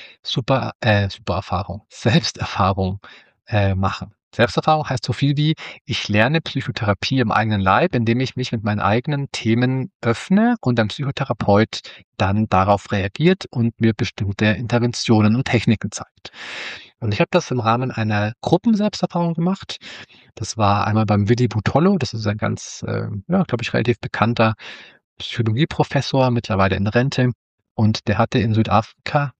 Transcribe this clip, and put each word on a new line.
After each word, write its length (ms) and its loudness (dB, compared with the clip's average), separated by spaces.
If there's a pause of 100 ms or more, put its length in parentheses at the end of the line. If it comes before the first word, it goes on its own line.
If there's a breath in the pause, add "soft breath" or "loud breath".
(220 loud breath)
super, 560 -2
äh, 320 2
Supererfahrung, 760 -6
<laughs> 20 -20
Selbsterfahrung, 1120 -2 (480 loud breath)
äh, 260 2
machen. 400 -4 (200)
Selbsterfahrung 520 2
heißt 200 -4
so 80 -2
viel 240 0
wie, 160 2 (320 loud breath)
ich 200 -6
lerne 360 2
Psychotherapie 800 -2
im 120 0
eigenen 300 2
Leib, 320 4
indem 260 2
ich 160 -6
mich 160 -6
mit 100 -4
meinen 160 0
eigenen 540 0
Themen 580 0 (120)
öffne 580 2
und 180 0
ein 100 2
Psychotherapeut 920 0 (380 loud breath)
dann 320 0
darauf 420 2
reagiert 580 0
und 300 -2
mir 140 4
bestimmte 500 -2
Interventionen 880 2
und 120 0
Techniken 440 0
zeigt. 400 -16 (680 loud breath)
Und 140 0
ich 80 2
hab 80 -2
das 200 2
im 80 -2
Rahmen 320 0
einer 520 -2
Gruppenselbsterfahrung 920 0
gemacht. 460 -4 (560 loud breath)
Das 240 -8
war 280 2
einmal 200 2
beim 240 2
Willi 180 2
Butollo, 480 2
das 160 -4
ist 140 -6
ein 100 -2
ganz, 500 -6
äh, 220 -4 (200)
ja, 160 2
glaub 180 -4
ich, 100 -8
relativ 260 0
bekannter 580 0 (600 loud breath)
Psychologieprofessor, 1120 0
mittlerweile 460 0
in 100 0
Rente. 460 2 (420)
Und 340 2
der 100 0
hatte 220 2
in 120 2
Südafrika, 880 0